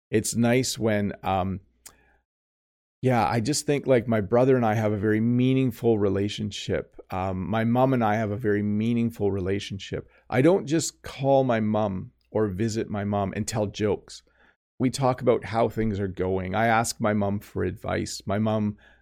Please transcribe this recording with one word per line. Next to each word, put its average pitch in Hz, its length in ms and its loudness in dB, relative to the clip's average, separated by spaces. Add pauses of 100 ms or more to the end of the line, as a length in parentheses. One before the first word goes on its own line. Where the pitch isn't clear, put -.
It's - 260 -2
nice 120 440 2
when, 104 420 0
um, 92 380 -2 (1400)
yeah, 120 260 4
I 117 140 0
just 139 240 -2
think, 143 200 -2
like, 123 220 4
my 110 140 2
brother 120 340 4
and 123 100 2
I 107 80 4
have 107 200 0
a 107 40 -2
very 107 220 2
meaningful 123 800 2
relationship. 101 960 -2 (160)
Um, 92 380 -4
my 113 160 0
mom 127 280 4
and 120 100 2
I 104 120 2
have 110 160 -2
a 101 60 -4
very 104 260 0
meaningful 110 680 0
relationship. 98 760 -6 (200)
I 120 120 2
don't 170 240 4
just 147 360 -4
call 135 420 0
my 120 160 0
mom 107 520 -2 (200)
or 107 160 0
visit 104 420 -4
my 101 140 -4
mom 101 320 -2
and 104 120 -4
tell 107 200 -2
jokes. - 560 -4 (560)
We 127 100 0
talk 127 320 0
about 123 220 2
how 113 260 0
things 110 300 -2
are 101 80 -2
going. 92 480 -4
I 113 120 2
ask 113 320 0
my 107 140 2
mom 101 260 0
for - 240 -6
advice. 95 640 -4
My 101 140 0
mom 107 380 0 (240)